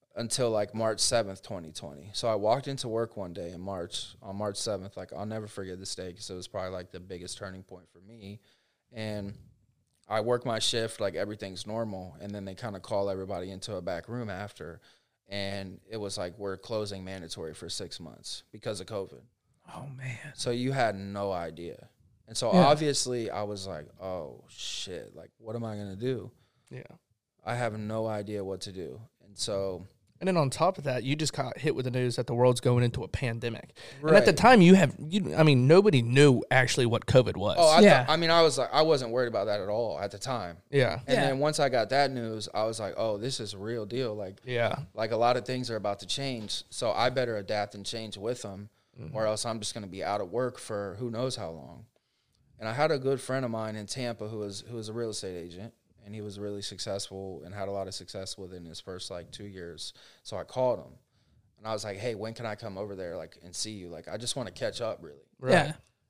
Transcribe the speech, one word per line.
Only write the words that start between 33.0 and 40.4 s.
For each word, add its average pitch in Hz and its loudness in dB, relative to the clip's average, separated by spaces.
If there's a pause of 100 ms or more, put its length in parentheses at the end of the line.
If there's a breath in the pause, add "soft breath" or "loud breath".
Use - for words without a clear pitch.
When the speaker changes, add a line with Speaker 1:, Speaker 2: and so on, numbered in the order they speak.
Speaker 3:
a - -10
pandemic. 117 -6 (320 loud breath)
And 156 8
at - 10
the 202 8
Speaker 1:
Right. 156 4
Speaker 3:
time, 233 12
you 175 12
have, 180 8
you, 160 -2
I 156 8
mean, 131 8
nobody 170 10
knew 127 8
actually 127 4
what 110 0
covid 120 8
was. 98 0
Speaker 1:
Oh, 170 10
I 156 10
Speaker 2:
Yeah. 143 12
Speaker 1:
thought, 135 2
I 160 6
mean, 170 2
I 165 8
was 143 6
like, 127 0
I 143 6
wasn't 135 4
worried 123 0
about 110 0
that 104 0
at 95 -6
all 107 -2
at 101 -4
the - -12
time. 98 -6 (140)